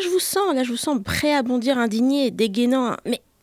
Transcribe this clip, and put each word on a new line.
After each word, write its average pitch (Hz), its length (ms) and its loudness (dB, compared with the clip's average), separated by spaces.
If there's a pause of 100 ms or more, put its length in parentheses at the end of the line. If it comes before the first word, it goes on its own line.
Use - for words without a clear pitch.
je 349 60 -2
vous 359 100 2
sens, 381 340 0
là 254 120 0
je 240 60 -4
vous 233 40 -4
sens 254 260 -2
prêt 294 320 0
à 277 80 2
bondir, 247 360 0
indigné, 240 540 2
dégainant. « 226 720 0
Mais, - 160 -4 (220)